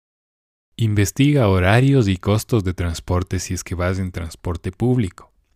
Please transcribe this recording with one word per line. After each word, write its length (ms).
Investiga 720
horarios 580
y 120
costos 440
de 120
transporte 680
si 140
es 100
que 100
vas 240
en 140
transporte 580
público. 640